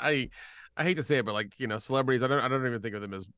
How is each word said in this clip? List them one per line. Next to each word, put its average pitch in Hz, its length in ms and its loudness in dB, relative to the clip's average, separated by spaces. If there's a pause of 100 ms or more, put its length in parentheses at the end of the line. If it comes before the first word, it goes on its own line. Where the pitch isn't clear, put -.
I, 135 200 0 (460)
I - 80 -2
hate 175 140 2
to 143 60 0
say 143 160 4
it, 110 60 2
but, 107 80 -2
like, 104 240 -4
you 123 100 -4
know, 110 100 -2
celebrities, 131 440 2
I 127 60 4
don't, 139 140 2
I 127 80 2
don't 131 180 0
even 117 140 -4
think 104 140 -6
of 104 60 -6
them 101 120 -8
as, 95 120 -8 (120)